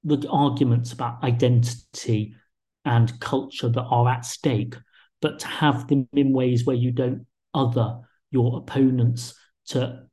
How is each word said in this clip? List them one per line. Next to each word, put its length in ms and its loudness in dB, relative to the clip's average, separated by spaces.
the 240 -2
arguments 640 0
about 320 -8
identity 1120 0
and 380 4
culture 480 -4
that 140 0
are 260 2
at 160 -2
stake, 500 -4
but 180 -2
to 80 -10
have 400 0
them 260 2
in 200 2
ways 320 2
where 100 2
you 160 0
don't 360 -2
other 460 0
your 260 2
opponents 760 0
to 460 -4